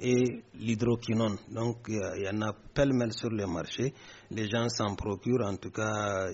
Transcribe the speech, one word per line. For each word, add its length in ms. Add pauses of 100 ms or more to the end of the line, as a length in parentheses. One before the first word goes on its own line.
et 440 (100)
l'hydroquinone. 800 (160)
Donc, 240 (120)
il 80
y 60
a, 140
il 80
y 60
en 100
a 140 (180)
pêle-mêle 400
sur 160
le 180
marché. 460 (380)
Les 180
gens 220
s'en 240
procurent, 520
en 100
tout 140
cas, 640